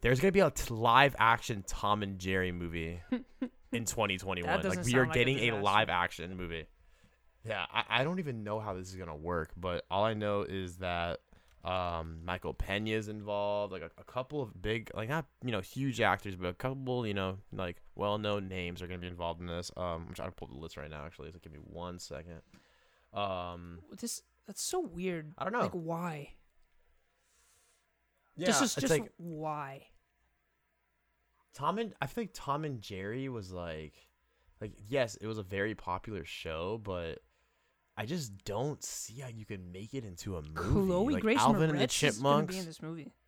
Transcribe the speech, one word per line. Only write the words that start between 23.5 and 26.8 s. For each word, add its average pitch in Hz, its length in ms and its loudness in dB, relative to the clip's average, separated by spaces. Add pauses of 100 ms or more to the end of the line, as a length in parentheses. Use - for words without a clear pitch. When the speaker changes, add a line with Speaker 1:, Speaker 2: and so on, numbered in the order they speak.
Speaker 2:
This, - 220 -6 (260)
that's 202 140 -10
so - 200 -2
weird. 175 560 -4
Speaker 1:
I - 60 -4
don't 185 100 -2
know. 240 60 2
Speaker 2:
Like, - 120 2
why? 165 580 -4 (2000)